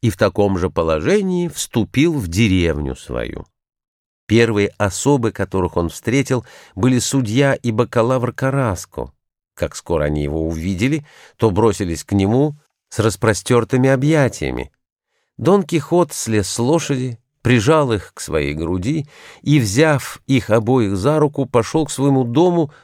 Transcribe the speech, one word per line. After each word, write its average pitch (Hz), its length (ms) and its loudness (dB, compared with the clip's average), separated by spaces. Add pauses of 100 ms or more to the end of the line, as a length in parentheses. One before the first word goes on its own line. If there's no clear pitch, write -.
и 117 80 2
в - 80 -4
таком 101 400 2
же 87 120 0
положении 170 800 0
вступил 147 640 -2
в 117 140 -4
деревню 82 680 0
свою. - 500 -10 (800)
Первые 110 520 2
особы, 113 540 0
которых 92 460 -4
он 85 120 -2
встретил, 127 560 -4 (300)
были 123 240 2
судья 135 540 0
и - 180 -4
бакалавр 120 640 0
Караско. 131 800 -4 (420)
Как - 220 -6
скоро 78 300 -2
они 76 180 -2
его 78 240 -4
увидели, 98 580 -4 (320)
то 113 140 2
бросились 92 520 0
к - 100 -6
нему 120 420 2 (340)
с - 100 -12
распростёртыми 117 920 0
объятиями. 127 800 0 (680)
Дон 180 260 2
Кихот 165 500 0
слез 107 340 -2
с - 120 -8
лошади, 131 600 -2 (240)
прижал 127 480 4
их 101 220 -4
к - 80 -16
своей 73 320 -2
груди 92 520 -4 (360)
и, 143 180 4
взяв 131 640 2
их 131 240 0
обоих 110 460 2
за 139 240 0
руку, 147 260 0
пошёл 135 400 0
к - 60 -10
своему 135 320 2
дому, 160 480 2 (120)